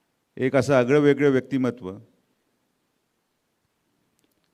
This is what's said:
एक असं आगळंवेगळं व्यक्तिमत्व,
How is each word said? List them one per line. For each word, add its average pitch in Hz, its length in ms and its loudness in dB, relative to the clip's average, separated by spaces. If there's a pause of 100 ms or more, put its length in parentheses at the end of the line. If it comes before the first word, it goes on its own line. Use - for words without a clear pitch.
(380)
एक 135 180 -4
असं 135 180 0
आगळंवेगळं 143 560 2
व्यक्तिमत्व, 123 680 -4 (2500)